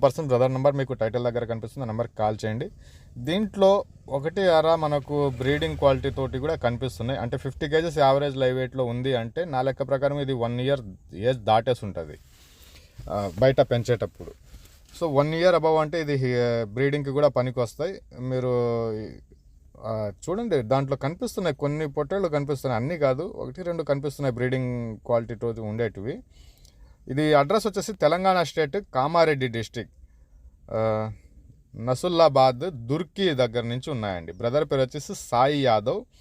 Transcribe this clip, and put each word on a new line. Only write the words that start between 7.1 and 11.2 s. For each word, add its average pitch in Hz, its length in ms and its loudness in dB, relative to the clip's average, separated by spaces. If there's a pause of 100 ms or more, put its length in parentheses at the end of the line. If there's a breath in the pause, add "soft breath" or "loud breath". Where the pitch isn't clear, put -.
అంటే 120 160 -4
ఫిఫ్టీ 143 320 -6
కేజీస్ 160 300 0
యావరేజ్ 139 380 4
లైవ్ 127 200 2
వెయిట్‌లో 127 280 -2
ఉంది 123 320 -2
అంటే, 117 280 -4
నా 135 180 -2
లెక్క 131 260 -2
ప్రకారం 139 320 0
ఇది 135 120 -2
వన్ 120 280 -2
ఇయర్ 131 220 0 (320)
ఏజ్ 120 240 0